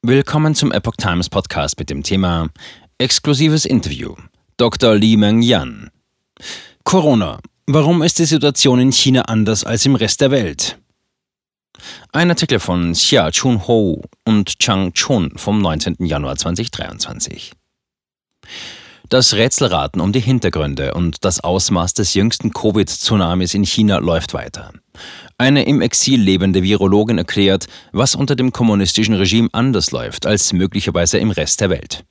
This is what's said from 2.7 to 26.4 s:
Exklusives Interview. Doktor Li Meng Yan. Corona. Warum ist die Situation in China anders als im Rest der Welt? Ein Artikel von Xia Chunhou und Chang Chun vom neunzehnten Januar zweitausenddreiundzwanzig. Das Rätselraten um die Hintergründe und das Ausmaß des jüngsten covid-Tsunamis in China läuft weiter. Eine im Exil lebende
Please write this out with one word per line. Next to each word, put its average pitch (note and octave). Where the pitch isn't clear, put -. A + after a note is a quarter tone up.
Exklusives D3+
Interview. -
Doktor A#2
Li A2
Meng G#2+
Yan. F2
Corona. B2+
Warum D#3
ist E3
die E3+
Situation C#3
in C3
China C3
anders A2
als A2+
im C3+
Rest A2
der C3+
Welt? G#2
Ein E3+
Artikel D3
von F2
Xia F2
Chunhou A2+
und G#2
Chang F#2+
Chun F#2
vom G#2
neunzehnten E2+
Januar C#2+
zweitausenddreiundzwanzig. -
Das B2+
Rätselraten F#2
um G2
die C3
Hintergründe D#2
und E2+
das F#2
Ausmaß F2+
des G#2
jüngsten G#2+
covid-Tsunamis F#2
in G2+
China G2+
läuft D#2+
weiter. -
Eine C3+
im C#3
Exil -
lebende F#2+